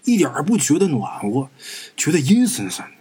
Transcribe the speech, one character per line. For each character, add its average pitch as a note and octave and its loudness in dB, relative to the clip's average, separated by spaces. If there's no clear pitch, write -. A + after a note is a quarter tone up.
一 A#3+ 2
点 D3+ 4
儿 D3 -6
不 G#3 2
觉 D3+ 2
得 F#3+ 2
暖 G#2+ -4
和， B2 -4
觉 - -2
得 E3+ 2
阴 G#3 4
森 G2 -4
森 - -10
的。 - -20